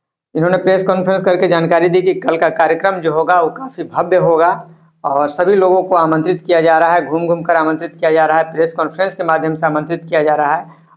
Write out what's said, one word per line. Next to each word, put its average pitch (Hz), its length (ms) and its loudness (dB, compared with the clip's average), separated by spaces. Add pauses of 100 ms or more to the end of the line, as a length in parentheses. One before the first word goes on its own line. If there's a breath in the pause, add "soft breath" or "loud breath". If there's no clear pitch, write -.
(360)
इन्होंने 175 220 0
प्रेस 185 260 0
कॉन्फ्रेंस 185 400 -2
करके 185 240 2
जानकारी 165 420 2
दी 180 120 2
कि 185 120 0
कल 165 240 -2
का 165 120 2
कार्यक्रम 165 460 0
जो 160 180 -4
होगा 165 280 2
वो 160 80 0
काफ़ी 254 340 -10
भव्य 170 340 0
होगा 165 520 0 (360 soft breath)
और 143 240 0
सभी 180 260 0
लोगों 185 280 2
को 180 120 -2
आमंत्रित 160 520 0
किया 170 140 2
जा 160 160 4
रहा 165 140 2
है, 170 140 2
घूम 165 220 -4
घूम 170 140 -2
कर 170 140 0
आमंत्रित 160 440 -2
किया 165 120 0
जा 160 140 2
रहा 156 120 0
है, 160 160 -2
प्रेस 165 200 -2
कॉन्फ्रेंस 180 420 -4
के 185 80 -6
माध्यम 160 320 -2
से 160 100 -2
आमंत्रित 156 440 -4
किया 156 140 0
जा 151 120 2
रहा 147 200 0
है 175 100 -6 (320 loud breath)